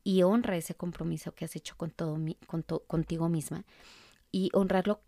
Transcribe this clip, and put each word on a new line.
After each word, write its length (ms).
Y 180
honra 320
ese 180
compromiso 600
que 100
has 140
hecho 180
con 160
todo 240
mi-, 220
con 160
to-, 240
contigo 400
misma. 380
Y 220
honrarlo 540